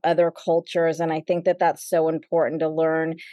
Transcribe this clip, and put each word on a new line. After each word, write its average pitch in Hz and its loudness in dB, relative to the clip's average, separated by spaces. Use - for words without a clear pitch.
other 170 2
cultures. 165 0
And 165 -2
I 156 -4
think 175 0
that 180 2
that's 160 0
so 160 2
important 160 0
to 160 0
learn 160 0